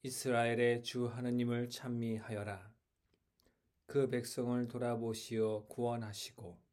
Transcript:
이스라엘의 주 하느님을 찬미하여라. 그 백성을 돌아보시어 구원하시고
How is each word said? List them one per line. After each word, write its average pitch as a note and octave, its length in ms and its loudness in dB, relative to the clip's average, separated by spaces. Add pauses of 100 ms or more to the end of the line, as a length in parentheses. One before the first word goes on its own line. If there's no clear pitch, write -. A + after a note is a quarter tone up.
이스라엘의 A#2+ 800 2
주 B2 240 -2
하느님을 A#2+ 640 0
찬미하여라. A2 1000 -4 (1160)
그 C3+ 240 2
백성을 B2 580 0
돌아보시어 A2+ 1000 0
구원하시고 A2+ 880 -4 (140)